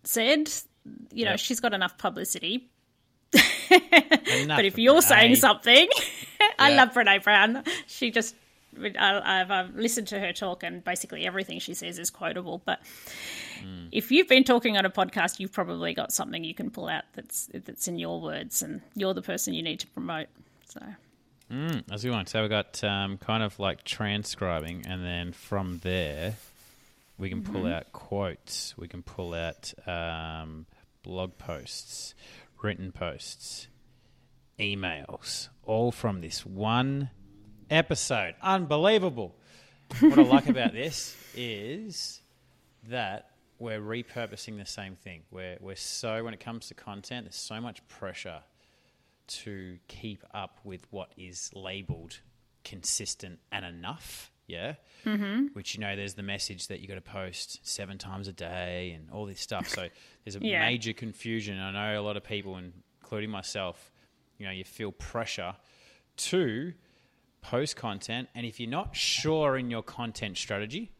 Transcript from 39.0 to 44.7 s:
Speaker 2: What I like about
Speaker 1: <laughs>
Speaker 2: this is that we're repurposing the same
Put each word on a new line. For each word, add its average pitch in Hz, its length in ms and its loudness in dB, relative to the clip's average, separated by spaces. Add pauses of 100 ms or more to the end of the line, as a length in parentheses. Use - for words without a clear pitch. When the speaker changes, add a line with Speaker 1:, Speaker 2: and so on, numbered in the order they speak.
Speaker 2:
What 277 180 12
I 311 40 12
like 262 260 8
about 127 240 2
Speaker 1:
<laughs> - 0 -
Speaker 2:
this 135 440 -6 (200)
is 123 840 -8 (680)
that 110 400 -6 (300)
we're 110 220 -6
repurposing 110 800 -8
the 98 80 -12
same 95 300 -12